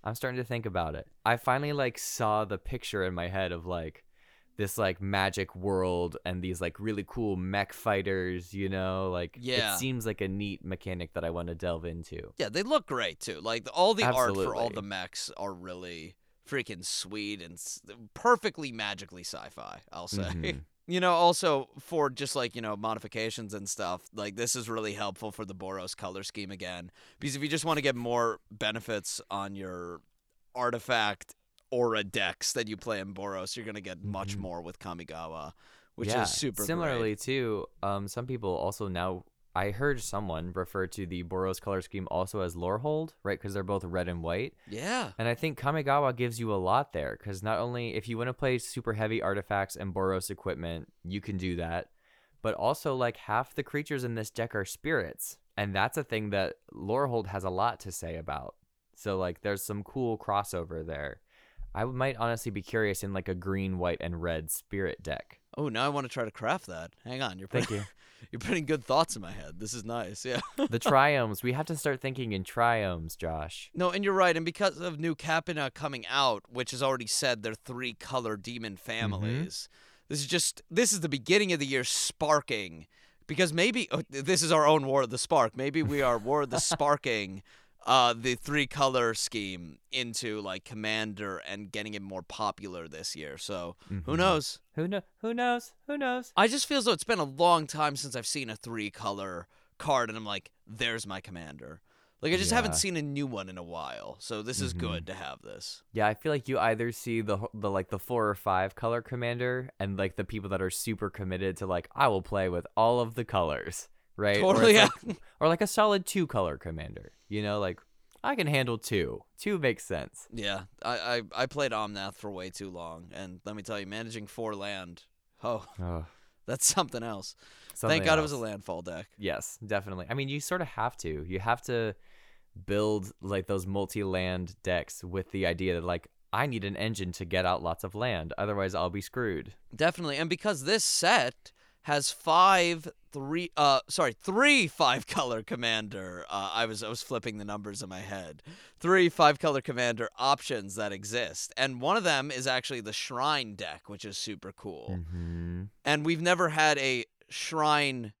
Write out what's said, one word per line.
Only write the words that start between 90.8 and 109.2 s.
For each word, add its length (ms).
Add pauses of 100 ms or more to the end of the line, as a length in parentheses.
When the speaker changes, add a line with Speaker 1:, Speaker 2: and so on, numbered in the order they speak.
Speaker 2:
and 300
getting 240
it 80
more 200
popular 640
this 300
year. 200
So 380 (140)
who 60
Speaker 1:
Mm-hmm. 200
Speaker 2:
knows? 440 (160)
Speaker 1:
Who 120
kno-, 140 (180)
who 140
knows? 400 (140)
Who 100
knows? 400
Speaker 2:
I 100
just 200
feel 100
as 80
though 80
it's 100
been 160
a 60
long 420
time 300
since 180
I've 120
seen 220
a 60
three 340
color 580 (300)
card, 320
and 80
I'm 80
like, 260 (140)
"There's 400
my 140
Commander." 600 (380)
Like, 140
I 40
just 140
haven't 200
Speaker 1:
Yeah. 60
Speaker 2:
seen 200
a 60
new 240
one 200
in 120
a 40
while, 560
so 220
this 180
is 140
Speaker 1:
Mm-hmm. 140
Speaker 2:
good 200
to 60
have 300
this. 400 (100)
Speaker 1:
Yeah, 140
I 80
feel 160
like 160
you 100
either 340
see 300
the, 160 (160)
the, 160
like, 200
the 100
four 280
or 60
five 400
color 300
Commander 640 (100)